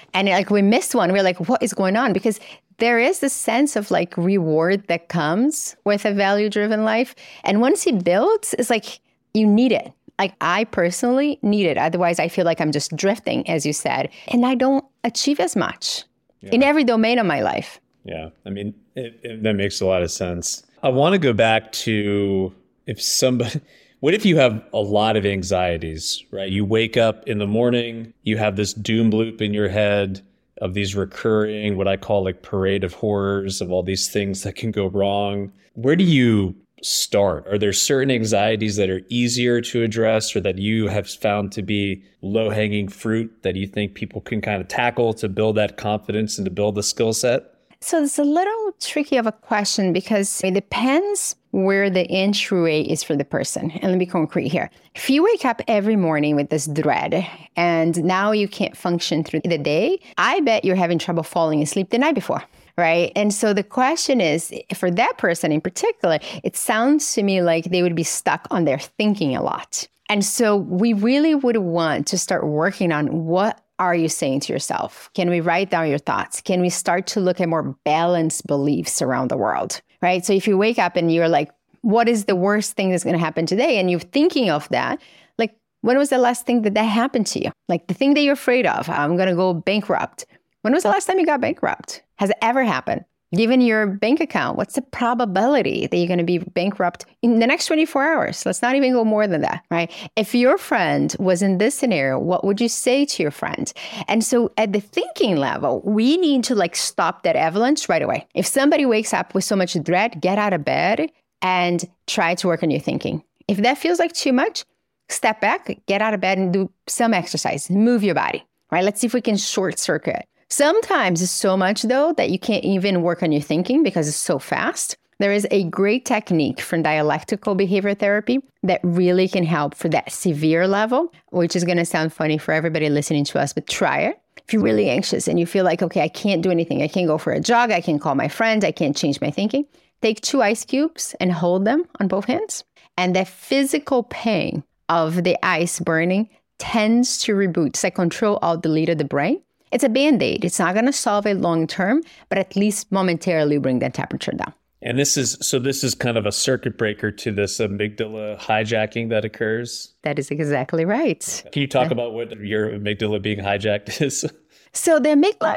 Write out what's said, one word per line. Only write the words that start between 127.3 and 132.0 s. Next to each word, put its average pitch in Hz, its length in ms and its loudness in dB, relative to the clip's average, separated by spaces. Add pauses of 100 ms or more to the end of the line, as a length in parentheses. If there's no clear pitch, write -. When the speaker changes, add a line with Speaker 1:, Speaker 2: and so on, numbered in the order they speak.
Speaker 1:
behavior 196 400 0
therapy 214 460 0 (240)
that 180 180 0
really 180 460 2
can 180 160 0
help 156 300 0
for - 160 -4
that 151 200 0
severe 160 560 2
level, 226 460 0 (180)
which 170 240 0
is 175 100 0
gonna 170 200 2
sound 160 280 -2